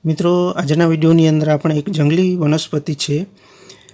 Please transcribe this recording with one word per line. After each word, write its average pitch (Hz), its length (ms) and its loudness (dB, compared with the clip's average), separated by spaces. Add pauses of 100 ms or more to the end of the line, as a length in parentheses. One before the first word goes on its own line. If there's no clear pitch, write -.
મિત્રો, 175 440 0
આજના 170 380 0
વીડિયોની 165 420 4
અંદર 156 200 0
આપણે 151 300 0
એક 147 120 -6
જંગલી 180 460 0
વનસ્પતિ 151 580 -2
છે, 151 320 -4 (680)